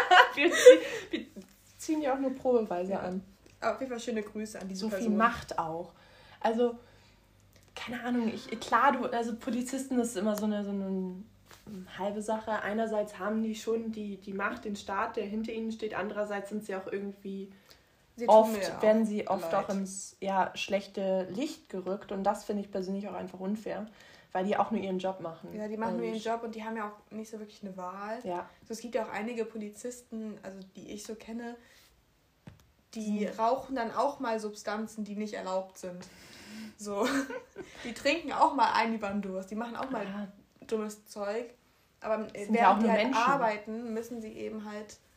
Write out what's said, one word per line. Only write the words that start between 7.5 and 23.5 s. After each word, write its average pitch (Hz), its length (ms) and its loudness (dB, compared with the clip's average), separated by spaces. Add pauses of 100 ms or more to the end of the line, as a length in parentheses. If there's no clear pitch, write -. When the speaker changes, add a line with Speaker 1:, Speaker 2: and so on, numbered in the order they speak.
Speaker 1:
keine 240 260 -10
Ahnung, 240 320 0
ich, - 140 -10 (100)
klar, 254 340 6
du, 240 140 -2
also 233 300 -2
Polizisten, 262 600 -2
das 226 120 2
ist - 80 -6
immer 208 200 2
so 208 100 -2
eine, 208 180 0
so 202 80 -6
eine 190 420 -4 (840)
halbe 202 240 -4
Sache. 220 300 -4 (120)
Einerseits 208 580 -2
haben 220 240 0
die 220 100 -2
schon 226 380 -2
die, 208 240 -8
die 196 160 -12
Macht, 208 320 -4
den 208 100 -6
Staat, 202 420 -4
der 220 80 -2
hinter 220 280 -4
ihnen 226 180 -4
steht. 220 240 -6
Andererseits 202 560 -4
sind 214 160 -6
sie 196 80 -6
auch 190 160 -8
irgendwie 196 600 -8 (640)
Speaker 2:
Sie 233 100 -4
tun 214 80 10
Speaker 1:
oft, 220 200 10
Speaker 2:
mir 196 80 -2
ja - 200 -2
Speaker 1:
werden 220 220 6
Speaker 2:
auch - 40 0
Speaker 1:
sie 208 200 -2
oft 175 240 -2
Speaker 2:
leid. 196 120 2
Speaker 1:
auch - 40 -8
ins, 196 520 -6
ja, 190 360 0
schlechte 190 760 -2
Licht 262 380 -6
gerückt. 190 420 -6
Und 196 140 -4
das 214 200 2
finde 208 200 -4
ich - 80 -16
persönlich 196 360 -4
auch 185 60 -10
einfach 185 260 -10
unfair, 202 460 -4 (460)